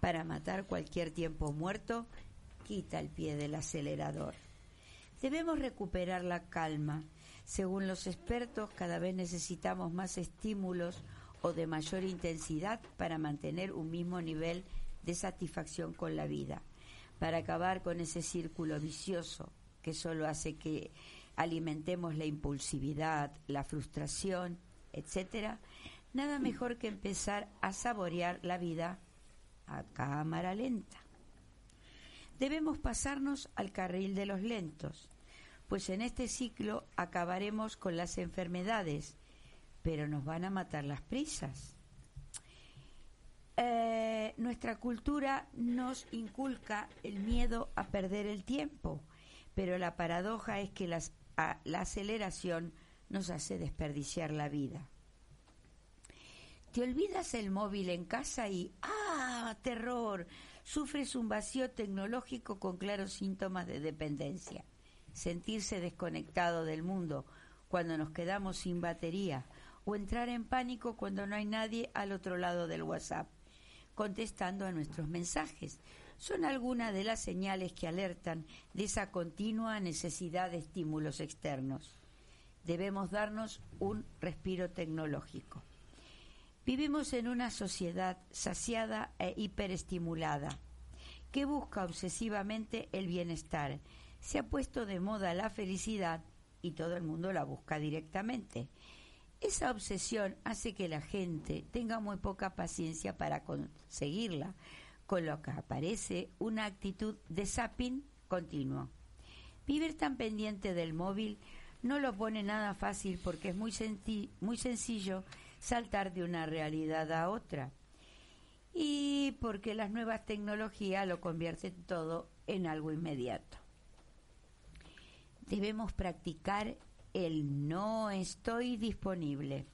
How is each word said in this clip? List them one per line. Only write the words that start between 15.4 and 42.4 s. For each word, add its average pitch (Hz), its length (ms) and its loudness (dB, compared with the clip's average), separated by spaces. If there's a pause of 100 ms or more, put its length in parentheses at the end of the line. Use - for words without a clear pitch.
con 160 240 -2
la 151 100 2
vida, 147 360 -2 (560)
para 165 200 4
acabar 180 440 2
con 175 180 0
ese 170 220 -2
círculo 160 580 0
vicioso 160 720 -2 (300)
que 160 100 -2
solo 156 340 0
hace 156 300 0
que 156 340 -2 (460)
alimentemos 160 800 0
la 156 80 0
impulsividad, 147 1080 0 (140)
la 139 180 2
frustración, 175 920 0 (360)
etcétera. 208 680 -2 (540)
Nada 285 240 2
mejor 240 400 2
que 226 100 0
empezar 202 640 0 (100)
a 190 140 4
saborear 175 680 2
la 175 140 2
vida 170 440 0 (680)
a - 160 -4 (100)
cámara 160 640 2
lenta. 226 420 0 (1400)
Debemos 302 400 4
pasarnos 277 760 0
al 196 160 0
carril 190 440 0
de 196 120 2
los 196 140 0
lentos, 175 720 -2 (580)
pues 196 220 2
en 190 120 2
este 247 260 0
ciclo 220 560 -2 (120)
acabaremos 185 800 0
con 175 200 0
las 170 220 0
enfermedades, 180 960 0 (680)
pero 151 260 2
nos 147 160 0
van 165 200 0
a 190 60 0
matar 175 340 0
las 143 160 -2
prisas. 190 760 -2 (1800)